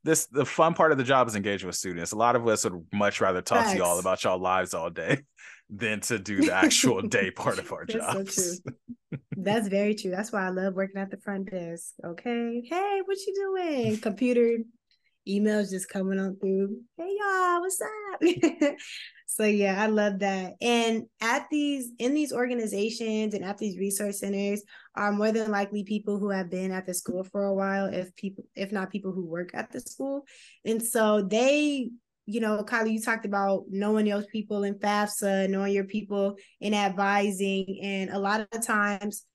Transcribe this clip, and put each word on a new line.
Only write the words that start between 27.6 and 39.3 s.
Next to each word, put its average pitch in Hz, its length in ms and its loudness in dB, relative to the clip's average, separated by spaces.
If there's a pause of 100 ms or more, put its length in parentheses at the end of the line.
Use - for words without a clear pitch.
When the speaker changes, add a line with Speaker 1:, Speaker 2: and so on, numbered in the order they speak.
Speaker 2:
if 190 280 -4
people, 196 300 -10 (100)
if 196 180 -6
not 190 180 -4
people 196 200 -4
who 185 140 -4
work 170 300 -6
at - 180 -8
the 254 80 -6
school. 269 460 -6 (400)
And 226 160 0
so 214 400 4
they, 269 680 2 (380)
you 214 140 -2
know, 214 220 0
Kylie, 220 300 0
you 220 80 0
talked 226 240 -2
about 196 460 2
knowing 208 360 2
your 208 160 0
people 208 420 -4
in 202 100 -2
fafsa, 202 720 0
knowing 196 240 0
your 196 120 2
people 202 520 -2 (240)
in 214 140 0
advising. 196 1080 2
And 196 280 -4
a 196 80 -4
lot 202 240 0
of 208 100 -10
the 226 60 -8
times 208 680 -2 (100)